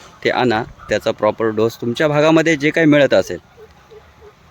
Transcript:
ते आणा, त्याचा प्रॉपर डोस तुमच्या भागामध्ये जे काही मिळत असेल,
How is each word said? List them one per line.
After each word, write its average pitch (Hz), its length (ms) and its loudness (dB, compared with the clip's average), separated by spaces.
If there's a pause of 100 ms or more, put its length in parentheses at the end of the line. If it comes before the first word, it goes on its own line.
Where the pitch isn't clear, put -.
(240)
ते 120 60 0
आणा, 117 320 0 (260)
त्याचा 110 220 -2
प्रॉपर 107 360 -2
डोस 110 340 -2
तुमच्या 123 280 -2
भागामध्ये 156 480 2
जे 143 140 -2
काही 165 160 0
मिळत 143 280 4
असेल, 92 240 -2 (1120)